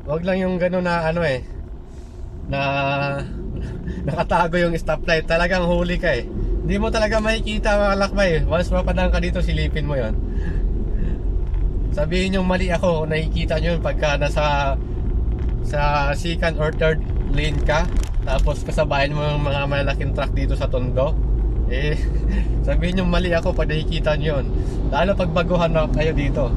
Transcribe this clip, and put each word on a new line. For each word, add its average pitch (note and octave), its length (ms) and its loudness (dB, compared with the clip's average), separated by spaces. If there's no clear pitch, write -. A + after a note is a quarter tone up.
Wag E3 240 -4
lang F#3+ 160 2
yung F#3 160 0
gano'n F3+ 240 0
na, E3+ 240 0
ano E3+ 160 0
eh, C3 240 -2
na C#3 100 -2
<laughs> - 880 -8
nakatago F3 520 0
yung E3+ 160 0
stoplight. D#3+ 480 0
Talagang F3 400 0
huli F3 320 0
ka E3+ 240 0
eh. D#3 80 -8
Hindi F#3 100 0
mo A3 140 0
talaga G#3+ 320 2
makikita, G#3+ 560 0
mga G3+ 160 2
kalakbay. G3 360 2
Once E3+ 320 0
mapadaan F#3 400 2
ka F3 80 0
dito, F3 160 0
silipin D#3 480 0
mo D3 80 0
yon. A2 240 0
Sabihin F#3 400 0
yung F#3 120 2
mali F3+ 200 2
ako, E3 400 0
nakikita D#3+ 520 0
nyo E3 200 0
yun D3+ 40 -4
pagka C#3+ 360 0
nasa, C#3+ 560 0
sa D3 480 0
second E3 480 -2
or D#3 160 0
third D#3+ 240 2
lane D3+ 320 0
ka, D#3 240 2
tapos C#3 400 2
kasabayan C#3+ 480 0
mo D3 80 0
yung D3 240 0
mga C#3 160 0
malalaking C#3 480 0
truck C3+ 240 0
dito C#3 240 2
sa C3+ 80 0
Tondo. B2+ 640 0
Eh, D3+ 240 0
<laughs> - 380 0
sabihin E3 320 2
nyo F#3 80 2
mali F3 240 2
ako E3+ 240 2
pag D3+ 160 0
nakikita D3+ 480 0
nyo C#3+ 240 0
yun. - 20 -2
Lalo F3 240 2
pag F3+ 160 0
baguhan E3+ 400 2
na D#3 160 2
kayo D#3 240 2
dito. C#3 440 0